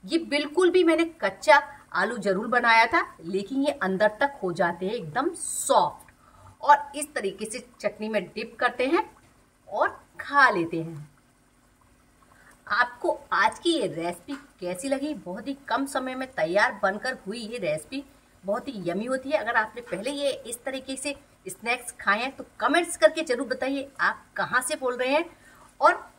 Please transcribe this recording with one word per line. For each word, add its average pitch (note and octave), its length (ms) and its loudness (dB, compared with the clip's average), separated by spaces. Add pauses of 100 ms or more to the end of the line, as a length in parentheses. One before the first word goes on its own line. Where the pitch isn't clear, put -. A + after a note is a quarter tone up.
ये C#4 160 -2
बिल्कुल D4+ 500 2
भी, F#4 140 6
मैंने E4 200 4 (160)
कच्चा C#4 360 6 (380)
आलू A3 240 0
जरूर G3 300 0
बनाया A#3 380 6
था, E4+ 160 2 (200)
लेकिन G3+ 400 -2
ये C#4+ 100 2
अंदर G3 480 2
तक C#4 220 0
हो F#3 120 -2
जाते F3 320 0
हैं G#3+ 80 -2
एकदम A#3 400 -2
सॉफ्ट। - 760 0 (500)
और - 340 6
इस C#4+ 180 -8
तरीके G#3+ 320 -4
से B3 180 -10 (160)
चटनी G#3+ 280 -4
में G#3+ 160 -2
डिप - 360 -12
करते B3+ 260 0
हैं F4 180 2 (640)
और D4 200 0 (320)
खा C#4 300 4
लेते E3 280 -2
हैं। D#3+ 300 -8 (1600)
आपको A#3+ 520 0 (160)
आज G3 240 2
की E4+ 140 0
ये C4+ 160 0
रेसिपी E3+ 460 -6 (260)
कैसी F3+ 280 -6
लगी? C#4 260 -2
बहुत G#3 340 -10
ही C#4 80 -6 (120)
कम B3+ 180 0
समय C4 280 -4
में C4 160 -8
तैयार G3+ 520 0
बनकर G#3 440 -2
हुई A3+ 140 -8
ये A3+ 200 -10
रेसिपी C4 440 -6 (400)
बहुत A3 240 -4
ही G#3+ 160 -10
यम्मी F3+ 220 -2
होती C4 240 -4
है। D4+ 80 0
अगर A#3 180 -2
आपने A3 260 -4
पहले G3+ 300 -6
ये C#4+ 180 -2 (160)
इस A#3+ 180 -12
तरीके C4 320 -8
से C#4 180 -6 (340)
स्नैक्स A#3 520 -6
खाए G#3 200 0
हैं C4 160 -4
तो - 80 -12 (160)
कमेंट्स D#4+ 360 2
करके D#4 280 4
जरूर C#4 220 -2
बताइए C4 420 -4 (120)
आप G3 240 -2 (120)
कहाँ A#3 260 0
से D4+ 140 -4
बोल B3 200 -2
रहे B3+ 120 0
हैं D4+ 160 4 (560)
और D#4 120 8 (260)